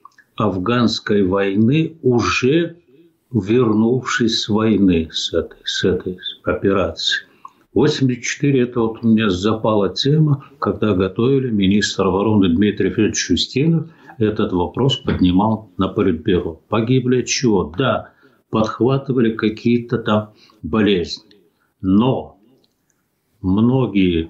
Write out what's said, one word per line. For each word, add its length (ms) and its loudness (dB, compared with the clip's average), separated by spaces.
афганской 880 0
войны, 800 0
уже 760 0
вернувшись 1080 0
с 80 -8
войны, 640 2
с 200 -6
этой, 320 -4
с 200 -6
этой 340 -2
операции. 840 -2
Восемьдесят 480 0
четыре — 380 0
это 180 -2
вот 240 -4
у 40 0
меня 220 4
запала 640 0
тема, 500 2
когда 380 0
готовили, 560 0
министр 560 0
обороны 420 2
Дмитрий 400 0
Федорович 400 -2
Устинов 600 0
этот 340 -2
вопрос 460 -2
поднимал 800 0
на 100 -2
Политбюро. 800 -2
Погибли 540 0
от 60 -8
чего? 500 -2
Да, 340 -2
подхватывали 800 0
какие-то 640 -2
там 360 -2
болезни. 600 -2
Но 580 0
многие, 880 2